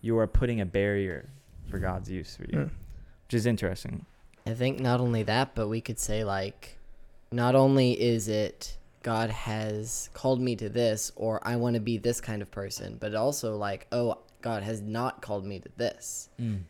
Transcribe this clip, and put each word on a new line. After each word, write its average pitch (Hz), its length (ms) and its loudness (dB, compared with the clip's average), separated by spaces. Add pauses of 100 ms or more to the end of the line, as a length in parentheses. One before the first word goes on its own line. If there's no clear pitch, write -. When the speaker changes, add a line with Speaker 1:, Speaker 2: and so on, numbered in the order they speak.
Speaker 1:
you 113 180 2
are 110 80 6
putting 120 340 4
a 98 60 2
barrier 98 640 2 (380)
for 95 100 -4
God's 92 320 -2
use 90 260 -6
for - 80 -12
you, - 140 -2
Speaker 2:
Hmm. 147 160 -2 (520)
Speaker 1:
which - 80 -6
is 113 120 4
interesting. - 600 -2 (400)
Speaker 3:
I 110 80 -2
think 127 260 0
not 123 200 4
only 117 240 2
that, 120 300 2
but 110 140 0
we 113 120 0
could 113 180 -6
say, 110 260 0
like, 98 540 -4 (520)
not 120 240 4
only 135 460 8
is 113 280 2
it, - 480 -2 (260)
"God 113 280 0
has 107 840 -4
called 131 280 2
me 123 160 0
to 107 120 -4
this," 110 480 0
or, 110 300 0
"I 120 100 0
wanna 117 240 2
be 117 180 0
this 117 220 0
kind 104 220 -4
of - 80 -10
person," 101 500 -8
but 107 140 -4
also, 113 420 0
like, 101 360 -4
"Oh, 120 260 0 (240)
God 113 220 -2
has 107 180 -4
not 113 400 -4
called 101 240 -4
me 98 140 -8
to - 160 -16
this." - 520 -4 (120)
Speaker 1:
Mm. 107 300 -2